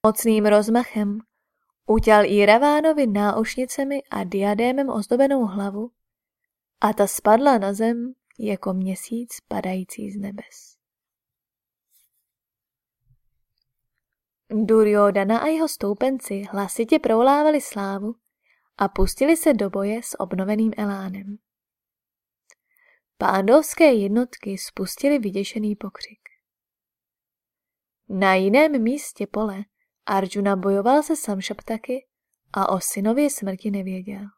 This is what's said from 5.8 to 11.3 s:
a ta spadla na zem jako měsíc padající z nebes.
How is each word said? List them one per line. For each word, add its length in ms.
a 120
ta 140
spadla 500
na 160
zem 400
jako 340
měsíc 760
padající 640
z 40
nebes. 600